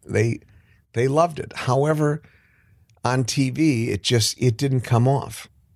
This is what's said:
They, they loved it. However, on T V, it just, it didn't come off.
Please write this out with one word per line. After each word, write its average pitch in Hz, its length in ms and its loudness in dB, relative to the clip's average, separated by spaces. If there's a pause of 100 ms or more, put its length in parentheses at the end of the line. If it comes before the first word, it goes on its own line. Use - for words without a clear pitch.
They, 107 340 0 (520)
they 120 160 0
loved 156 320 0
it. - 140 -12
However, 147 680 0 (800)
on 127 200 2
T 131 260 0
V, 127 400 0
it 98 140 -4
just, - 360 0
it 120 160 2
didn't 135 260 0
come 120 260 2
off. - 400 -4 (280)